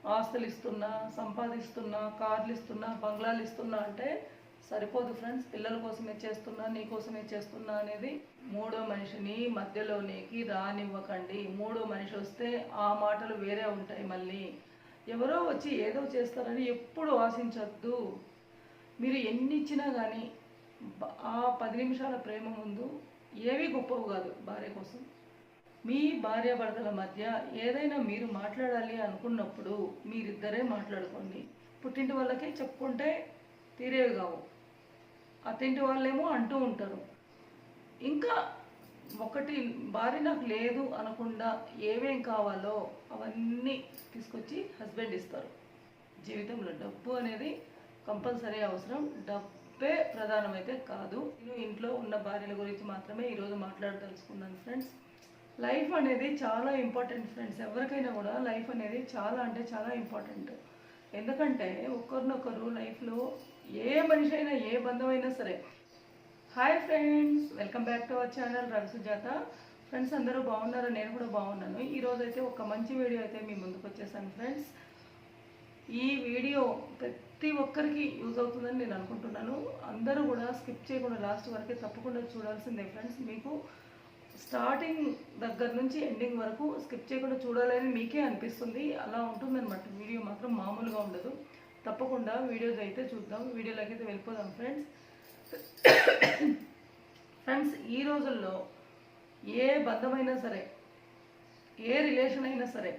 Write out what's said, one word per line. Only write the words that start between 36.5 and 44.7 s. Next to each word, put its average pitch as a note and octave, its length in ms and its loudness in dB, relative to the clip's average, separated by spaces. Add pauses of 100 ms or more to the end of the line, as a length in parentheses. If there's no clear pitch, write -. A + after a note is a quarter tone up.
ఉంటారు. G3+ 320 -2 (1120)
ఇంకా A#4 240 4 (920)
ఒకటి, C#4+ 300 -2 (400)
భార్య B3 320 2
నాకు - 160 2 (100)
లేదు B3 280 2 (180)
అనకుండా A3+ 500 -2 (420)
ఏమేం B3+ 280 2 (120)
కావాలో G3+ 440 2 (380)
అవన్నీ A#3 600 0 (380)
తీసుకొచ్చి A#3 440 -8 (220)